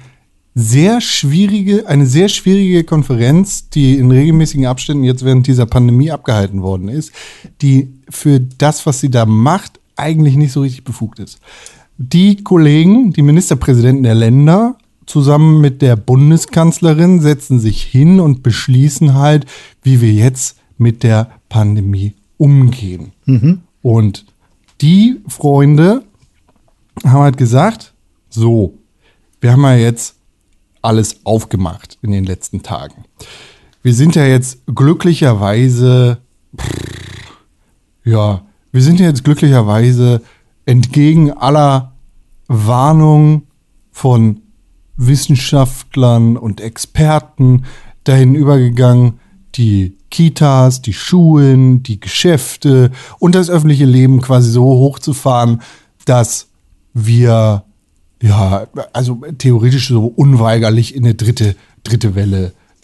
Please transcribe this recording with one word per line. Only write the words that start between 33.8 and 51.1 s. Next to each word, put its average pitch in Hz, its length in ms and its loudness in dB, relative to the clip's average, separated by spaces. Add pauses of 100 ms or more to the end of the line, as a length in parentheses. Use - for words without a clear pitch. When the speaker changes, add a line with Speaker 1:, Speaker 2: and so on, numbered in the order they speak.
Speaker 1:
Wir 123 120 0
sind 156 200 2
ja 151 120 2
jetzt 131 320 -2 (140)
glücklicherweise, 127 1500 0 (380)
pff, - 140 -10 (1300)
ja, 107 380 -2 (280)
wir 131 120 0
sind 170 180 2
ja 185 60 2
jetzt 139 180 -2
glücklicherweise 123 960 0 (460)
entgegen 147 640 2
aller 139 600 -2 (540)
Warnung 151 960 2 (480)
von 113 520 -2 (540)
Wissenschaftlern 127 1400 0
und 107 240 -10
Experten 127 1040 -2 (400)
dahin 131 320 2
übergegangen, 123 800 2 (420)
die 101 400 -2 (140)
Kitas, 135 720 0
die 101 100 -8
Schulen, 135 880 2